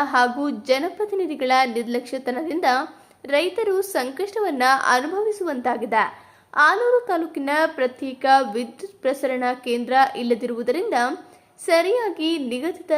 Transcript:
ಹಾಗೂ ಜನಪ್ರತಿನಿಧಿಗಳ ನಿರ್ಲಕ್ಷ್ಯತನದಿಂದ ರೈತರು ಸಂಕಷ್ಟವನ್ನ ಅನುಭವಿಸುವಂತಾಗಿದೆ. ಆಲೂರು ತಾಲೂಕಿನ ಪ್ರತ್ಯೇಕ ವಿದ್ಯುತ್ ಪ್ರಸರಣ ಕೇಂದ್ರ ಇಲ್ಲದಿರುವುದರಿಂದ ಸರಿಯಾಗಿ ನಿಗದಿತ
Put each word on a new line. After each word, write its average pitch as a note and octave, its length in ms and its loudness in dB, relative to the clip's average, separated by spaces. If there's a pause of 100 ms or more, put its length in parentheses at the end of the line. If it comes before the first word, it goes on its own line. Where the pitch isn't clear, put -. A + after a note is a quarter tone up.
ಹಾಗೂ C4+ 480 0
ಜನಪ್ರತಿನಿಧಿಗಳ D4 1000 -2 (140)
ನಿರ್ಲಕ್ಷ್ಯತನದಿಂದ B3 1000 -4 (600)
ರೈತರು F4+ 560 0
ಸಂಕಷ್ಟವನ್ನ D#4+ 840 -4 (240)
ಅನುಭವಿಸುವಂತಾಗಿದೆ. C4 1500 0 (220)
ಆಲೂರು A#4 520 4
ತಾಲೂಕಿನ D#4+ 420 -2 (160)
ಪ್ರತ್ಯೇಕ C4 600 -4 (280)
ವಿದ್ಯುತ್ B3 480 -8
ಪ್ರಸರಣ B3+ 420 -2 (200)
ಕೇಂದ್ರ A#3+ 300 -2 (240)
ಇಲ್ಲದಿರುವುದರಿಂದ A#3+ 760 -2 (720)
ಸರಿಯಾಗಿ E4+ 720 0
ನಿಗದಿತ C4 600 -6